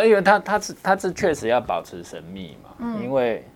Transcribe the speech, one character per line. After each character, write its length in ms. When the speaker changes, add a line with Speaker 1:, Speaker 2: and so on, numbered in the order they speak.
Speaker 1:
因 120
为 60
他， 180
他 200
是， 240
他 120
是 200
确 200
实 140
要 100
保 240
持 220
神 200
秘 380
嘛， 160
Speaker 2:
嗯。 240
Speaker 1:
因 80
为， 340